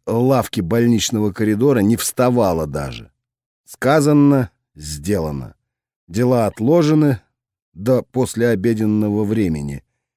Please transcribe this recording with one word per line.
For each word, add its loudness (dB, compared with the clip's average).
лавки 0
больничного 0
коридора 0
не 2
вставала 0
даже. -10
Сказано, 2
сделано. -6
Дела 0
отложены 2
до -2
послеобеденного 0
времени. -4